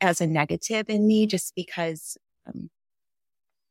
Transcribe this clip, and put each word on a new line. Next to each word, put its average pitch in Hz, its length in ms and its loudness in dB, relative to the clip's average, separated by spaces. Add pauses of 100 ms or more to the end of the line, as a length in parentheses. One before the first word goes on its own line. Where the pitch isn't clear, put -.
as 180 200 2
a 175 80 2
negative 170 600 -2
in 214 180 4
me 214 180 6
just - 300 -4
because, 165 600 -6 (280)
um, - 240 -14 (1000)